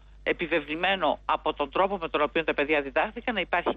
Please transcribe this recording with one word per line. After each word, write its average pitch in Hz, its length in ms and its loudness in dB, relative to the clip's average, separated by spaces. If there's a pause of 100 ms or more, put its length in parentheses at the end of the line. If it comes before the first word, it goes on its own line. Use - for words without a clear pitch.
(220)
επιβεβλημένο 165 1000 0
από 156 300 0
τον 143 160 -4
τρόπο 190 260 2
με 165 120 -4
τον 147 140 0
οποίο 156 220 0
τα 151 100 0
παιδιά 147 280 2
διδάχθηκαν 208 520 -2
να 202 60 -2
υπάρχει 180 360 -2